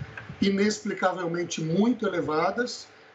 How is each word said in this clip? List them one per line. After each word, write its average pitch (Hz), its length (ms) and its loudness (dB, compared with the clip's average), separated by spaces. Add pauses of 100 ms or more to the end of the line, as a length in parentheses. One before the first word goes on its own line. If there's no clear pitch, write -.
(420)
inexplicavelmente 185 1200 0
muito 202 460 2
elevadas. 175 800 0 (280)